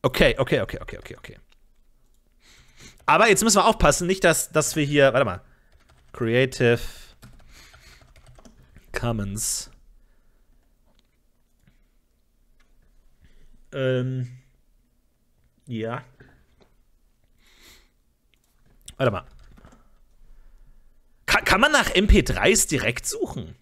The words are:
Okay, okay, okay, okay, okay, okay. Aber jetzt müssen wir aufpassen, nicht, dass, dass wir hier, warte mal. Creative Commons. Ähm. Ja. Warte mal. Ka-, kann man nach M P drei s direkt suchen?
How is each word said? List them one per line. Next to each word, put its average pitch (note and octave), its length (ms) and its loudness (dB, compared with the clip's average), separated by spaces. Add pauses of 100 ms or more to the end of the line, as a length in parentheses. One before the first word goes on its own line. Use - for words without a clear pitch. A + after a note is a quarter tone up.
Okay, B2+ 360 2
okay, C3 240 -2
okay, - 200 -8
okay, - 160 -14
okay, - 200 -20
okay. - 220 -20 (1700)
Aber F3 220 4
jetzt G3+ 160 2
müssen A3 140 2
wir F3+ 80 4
aufpassen, F3 420 2
nicht, F#3+ 160 -2
dass, - 280 2
dass - 240 -2
wir D3+ 100 0
hier, C#3 280 4
warte C3 120 2
mal. F2+ 160 -6 (720)
Creative A#2+ 680 2 (2250)
Commons. G#2+ 760 -6 (4000)
Ähm. C3 640 -4 (1300)
Ja. A2+ 380 -10 (3000)
Warte A#2 160 0
mal. F#2 140 -10 (2000)
Ka-, - 160 0
kann F#3+ 180 2
man D4 120 4
nach B3+ 200 2
M G3 160 2
P G3+ 140 6
drei A#2 300 0
s - 160 0
direkt A#2+ 380 -4
suchen? F4 560 -10